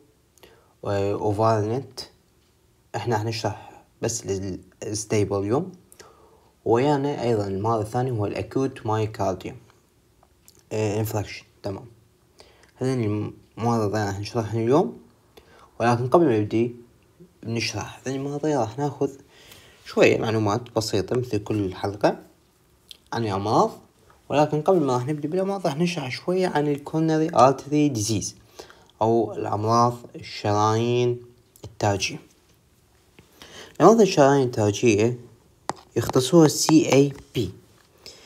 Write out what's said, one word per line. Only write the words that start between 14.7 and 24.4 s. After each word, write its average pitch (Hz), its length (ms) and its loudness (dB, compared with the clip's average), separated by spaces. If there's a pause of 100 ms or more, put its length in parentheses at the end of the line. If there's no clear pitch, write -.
ولكن 120 280 0
قبل 175 180 6
ما 113 120 2
نبدي 110 360 -2 (720)
نشرح 110 580 -8
هذين 135 180 -6
المرضين، 143 360 -2
راح 117 220 -2
ناخذ 143 320 -2 (720)
شوية - 340 4
معلومات 110 440 0 (140)
بسيطة 110 400 -2
مثل 123 220 -2
كل 101 360 -4
حلقة 104 440 -2 (920)
عن 113 120 -4
الأمراض. 110 460 0 (580)
ولكن 151 340 0